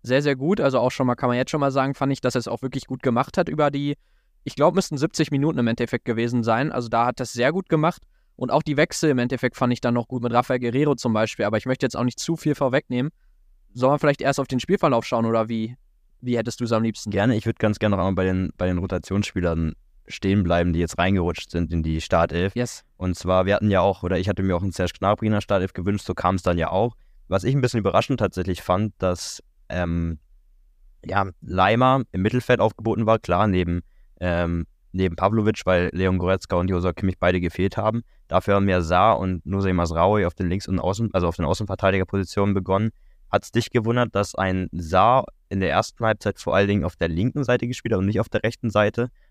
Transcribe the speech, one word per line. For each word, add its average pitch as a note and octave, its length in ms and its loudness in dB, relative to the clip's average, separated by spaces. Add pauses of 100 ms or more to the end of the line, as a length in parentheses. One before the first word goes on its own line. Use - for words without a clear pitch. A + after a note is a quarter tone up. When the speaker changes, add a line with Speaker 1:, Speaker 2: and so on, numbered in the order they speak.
Speaker 1:
sehr, B2+ 200 2
sehr D3 140 2
gut. D#3+ 220 0
Also C3+ 200 2
auch A#2+ 120 2
schon C3 160 -2
mal, B2 80 2
kann B2 140 -2
man A#2+ 80 2
jetzt B2+ 140 -2
schon D#3 100 -2
mal C#3 100 0
sagen, C3+ 240 0
fand C#3 160 -2
ich, C3+ 120 -4
dass B2+ 140 0
er - 20 2
es A#2 100 -6
auch - 140 -6
wirklich C3+ 240 -6
gut C3 160 -10
gemacht B2 340 0
hat E3+ 140 0
über D3+ 200 0
die, C#3+ 280 -4 (460)
ich - 100 -10
glaub, D#3 200 4
müssten F3 220 -2
siebzig D3+ 340 0
Minuten D3 280 0
im A#2+ 80 2
Endeffekt A2+ 400 -2
gewesen A#2 360 0
sein. A#2 300 0
Also B2 160 -4
da A#2 160 2
hat B2 160 -2
das B2 140 -8
sehr B2 180 2
gut F#3 160 -4
gemacht. D#3+ 320 2 (360)
Und - 160 -4
auch D3+ 100 2
die D3 140 -2
Wechsel D#3 340 2
im B2+ 80 4
Endeffekt B2 380 -2
fand B2 160 0
ich A#2 80 -4
dann A#2+ 140 0
noch A#2+ 120 -2
gut B2+ 160 -6
mit A#2+ 100 -2
Rafael B2 280 2
Guerreiro C3 340 2
zum A#2+ 180 -2
Beispiel. A2 320 0
Aber G#2+ 120 0
ich G#2+ 100 -2
möchte C3 180 -2
jetzt B2+ 120 -2
auch A#2+ 80 -2
nicht B2 160 -2
zu E3+ 160 -2
viel D3+ 180 -2
vorwegnehmen. C3 560 -2 (640)
Sollen C3 200 2
wir D3 40 0
vielleicht C#3+ 240 2
erst C#3 160 0
auf C3+ 80 -2
den B2+ 140 -2
Spielverlauf D3 440 2
schauen A#2 220 0
oder A2+ 220 2
wie, A2+ 280 -4 (440)
wie A#2+ 180 -2
hättest A#2 220 -4
du's A#2 100 -2
am A2+ 140 2
liebsten? A2 260 -4
Speaker 2:
Gerne, G2+ 240 2
ich G#2+ 120 -2
würd A#2 120 -2
ganz G#2+ 220 0
gerne G#2 160 2
noch F#2 40 0
einmal F#2+ 140 0
bei F#2 80 0
den, F#2 340 0
bei F2+ 120 -2
den F2+ 100 0
Rotationsspielern F2 920 -2 (340)
stehen G2 380 0
bleiben, F2 280 2
die D#2 60 0
jetzt E2+ 200 -2
reingerutscht F2 520 0
sind E2+ 220 -4
in E2 100 -2
die D#2 180 -2
Startelf. E2+ 540 0
Speaker 1:
Yes. A#2+ 300 -6 (120)
Speaker 2:
Und F#2 200 -4
zwar, F#2 280 0
wir G2 120 2
hatten G#2 160 2
ja F#2 80 4
auch, F#2+ 240 0
oder F2+ 160 0
ich F#2 80 -2
hatte F#2+ 160 -2
mir F#2+ 100 0
auch F2 80 -2
einen G2 80 -2
Serge F2+ 300 -4
Gnabry G#2 260 0
in G#2+ 60 2
der G#2 80 0
Startelf F#2+ 320 -2
gewünscht, G2 340 -4
so F#2 80 -4
kam's F#2+ 300 0
dann F2 140 2
ja D#2+ 120 -2
auch. G#2+ 240 0 (320)
Was F#2 160 -2
ich C3 140 0
ein C#3+ 40 2
bisschen B2 200 0
überraschend G2+ 400 2
tatsächlich F#2 420 -2
fand, G2+ 360 0
dass, - 440 -4 (260)
ähm, E2+ 520 -4 (840)
ja, F#2+ 240 -2 (120)
Leimer A#2 720 2
im F#2 100 -2
Mittelfeld A#2+ 380 2
aufgeboten A2 440 0
war, A2 140 4
klar, F#2+ 300 2
neben, F2 320 0 (400)
ähm, E2+ 440 -2 (280)
neben F#2 240 0
Pavlovic, G#2 500 0
weil F2+ 260 2
Leon F#2 260 0
Goretzka F#2 380 -2
und F2 120 0
Joshua F2+ 240 0
Kimmich F#2 260 -2
beide F2+ 220 2
gefehlt F2+ 360 -2
haben. A2 260 -2 (240)
Dafür G2 300 2
haben G2 120 2
ja F#2 140 2
Saar F2+ 360 4
und F#2 280 -4
Nusay G2 260 0
Mazraoui F2 540 2
auf F2 80 -4
den F#2 140 -2
Links- F#2+ 200 -4
und F#2 120 0
Außen-, G2 320 -2
also F2 160 2
auf E2 80 -4
den E2 100 -2
Außenverteidigerpositionen G2 1080 0
begonnen. G2 360 0 (400)
Hat's - 220 -2
dich A#2+ 180 0
gewundert, A#2 440 0
dass G2+ 200 -2
ein F#2 380 -2
Saar F#2 540 4 (240)
in G2 100 -2
der F#2 100 0
ersten G#2+ 340 -2
Halbzeit G#2+ 340 -2
vor - 160 -4
allen G2+ 140 4
Dingen G2+ 160 2
auf - 120 -4
der E2 120 -2
linken A2 360 -2
Seite B2 220 0
gespielt A#2+ 280 -4
hat F#2 60 2
und F#2+ 60 2
nicht G#2+ 140 0
auf G#2 80 -2
der - 140 -2
rechten A2+ 280 -4
Seite G#2+ 400 0 (200)